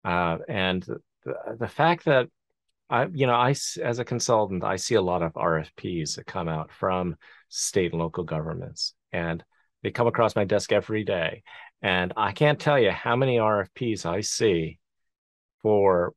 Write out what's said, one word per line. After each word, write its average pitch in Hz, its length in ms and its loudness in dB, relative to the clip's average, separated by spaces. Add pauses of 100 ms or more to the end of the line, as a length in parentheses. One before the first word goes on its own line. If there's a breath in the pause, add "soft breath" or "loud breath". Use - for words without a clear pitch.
Uh, 87 340 0 (100)
and 92 360 0
the, - 520 -10 (240)
the 117 80 -4
fact 165 380 0
that 131 240 4 (600)
I, 123 160 2
you 135 220 0
know, 120 80 4
I 123 160 4
s-, - 260 -4
as 120 220 -2
a 120 60 -4
consultant, 107 580 0
I 98 140 -2
see - 180 -2
a 104 60 6
lot 90 200 0
of 82 140 -2
R 82 240 0
F 78 160 -8
Ps 85 400 -6
that - 100 -14
come 87 220 -6
out 78 240 -6
from 90 460 -2 (320 loud breath)
state - 420 -2
and 82 100 -2
local 82 220 -4
governments, 82 720 -8 (160)
and 85 320 -4 (400)
they 104 80 -2
come 120 160 2
across 113 280 2
my 107 100 2
desk 98 260 0
every 107 320 0
day. 90 400 -4 (380 loud breath)
And 92 360 0
I 104 140 0
can't 147 280 2
tell 147 200 2
you 104 120 4
how 117 240 -2
many 127 240 2
R 107 220 2
F 92 140 -6
Ps 113 300 -4
I 87 160 -2
see 82 580 0 (840)
for 98 560 4